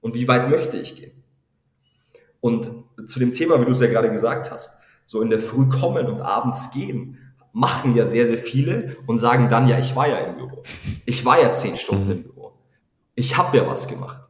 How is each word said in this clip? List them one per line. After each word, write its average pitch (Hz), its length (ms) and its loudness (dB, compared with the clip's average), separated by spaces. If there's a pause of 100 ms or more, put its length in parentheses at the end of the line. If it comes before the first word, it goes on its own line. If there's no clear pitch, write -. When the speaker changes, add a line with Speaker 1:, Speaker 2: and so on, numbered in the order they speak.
Speaker 1:
und 113 140 -6
wie 123 120 -2
weit 127 220 4
möchte - 260 0
ich - 220 -10
gehen?“ - 260 -20 (1160)
Und 117 300 -2 (340)
zu - 140 -8
dem 123 120 2
Thema, 160 300 2
wie 117 40 4
du 127 60 2
es 127 80 2
ja 123 80 4
gerade 113 240 2
gesagt 113 400 -2
hast, - 300 -16 (240)
so 110 160 -4
in 113 80 0
der 110 100 2
Früh 131 300 2
kommen 147 380 0
und 107 140 -6
abends - 500 -2
gehen, 139 460 -8 (360)
machen 123 420 0
ja 113 100 4
sehr, 117 200 2
sehr 117 120 2
viele 175 600 -2 (100)
und 117 120 0
sagen 120 300 4
dann, 123 200 4
„Ja, - 100 2
ich - 160 -4
war 147 140 0
ja 120 80 0
im - 180 -6
Büro. - 280 -14 (420)
Ich 120 180 -4
war 135 180 6
ja - 120 6
zehn - 240 -4
Stunden 98 280 -2
Speaker 2:
Mhm. 101 60 -2
Speaker 1:
im - 120 -4
Büro. - 280 -20 (640)
Ich - 220 -2
hab 151 180 2
ja 107 100 6
was - 220 -4
gemacht.“ - 420 -14